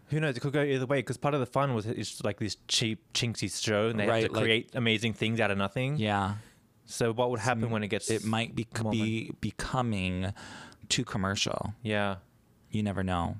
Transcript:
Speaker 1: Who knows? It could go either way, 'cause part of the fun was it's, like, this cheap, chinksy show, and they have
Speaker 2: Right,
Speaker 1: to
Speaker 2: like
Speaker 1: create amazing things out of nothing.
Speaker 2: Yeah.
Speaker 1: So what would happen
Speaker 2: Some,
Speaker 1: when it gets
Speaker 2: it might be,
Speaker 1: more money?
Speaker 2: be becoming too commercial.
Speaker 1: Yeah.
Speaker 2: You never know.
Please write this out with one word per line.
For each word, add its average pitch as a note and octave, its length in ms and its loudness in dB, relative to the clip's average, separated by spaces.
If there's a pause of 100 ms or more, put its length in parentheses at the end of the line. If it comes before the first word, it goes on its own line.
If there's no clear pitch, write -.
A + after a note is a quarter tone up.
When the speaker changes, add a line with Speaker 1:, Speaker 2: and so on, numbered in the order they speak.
Speaker 1:
Who D3 100 0
knows? D3 180 0
It - 20 -6
could C#3 140 -2
go D3 100 4
either C3+ 220 2
way, C3+ 180 2
'cause A#2+ 140 -4
part C#3+ 160 0
of D3 60 2
the B2 60 2
fun C#3 280 2
was G#2+ 120 0
it's, - 380 -6
like, G#2 160 -2
this G2+ 180 -4 (100)
cheap, A2 340 0 (120)
chinksy A2 380 -2 (100)
show, G#2+ 280 4
and A2+ 100 -2
they G#2 60 2
have G#2+ 60 4
Speaker 2:
Right, A2+ 160 4
Speaker 1:
to - 40 -2
Speaker 2:
like A2 120 2
Speaker 1:
create A2+ 300 4
amazing A2+ 400 2
things A2+ 260 0
out G#2+ 120 4
of G2 60 0
nothing. C3 400 0
Speaker 2:
Yeah. G2+ 380 2 (500)
Speaker 1:
So A#2 260 0
what B2 200 2
would A#2+ 100 -2
happen A2+ 220 2
Speaker 2:
Some, A2+ 80 0
Speaker 1:
when G#2+ 120 0
it G2+ 60 -4
gets G#2 200 -2
Speaker 2:
it G#2+ 140 0
might A2+ 320 0
be, A#2+ 100 -2 (160)
Speaker 1:
more A2 120 0
money? A2+ 80 2
Speaker 2:
be A2 300 -2 (100)
becoming G2 920 -2 (540)
too - 160 0
commercial. G2+ 720 -2 (100)
Speaker 1:
Yeah. G#2 340 0 (540)
Speaker 2:
You D3+ 120 0
never F#2+ 200 -2
know. F2+ 360 0